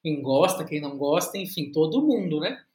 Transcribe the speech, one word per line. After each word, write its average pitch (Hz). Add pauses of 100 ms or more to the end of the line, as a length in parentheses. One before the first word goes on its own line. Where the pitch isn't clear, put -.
Quem 151
gosta, 156
quem 151
não 143
gosta, 147
enfim, 170
todo 160
mundo, 196
né? 220 (180)